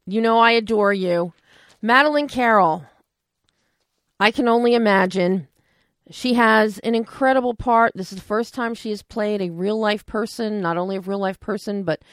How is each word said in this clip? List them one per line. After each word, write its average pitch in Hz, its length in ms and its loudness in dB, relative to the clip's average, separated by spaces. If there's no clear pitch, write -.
you 202 140 -2
know 226 180 2
I 233 140 6
adore 214 400 2
you. 175 400 -2
Madeleine 294 460 2
Carroll, 208 560 2
I 208 100 2
can 240 180 0
only 240 260 4
imagine. 190 720 2
She 247 240 -4
has 220 460 2
an 233 140 -2
incredible 247 600 0
part. 233 400 2
This 185 180 -12
is 196 60 -14
the - 60 -18
first 220 300 -4
time 233 200 -6
she 220 160 -10
has 208 120 -8
played 208 380 -4
a 180 100 -6
real-life 208 540 -2
person, 214 560 -6
not 170 160 -2
only 185 200 -4
a 190 40 -8
real-life 196 400 -6
person, 202 420 -6
but 160 200 -4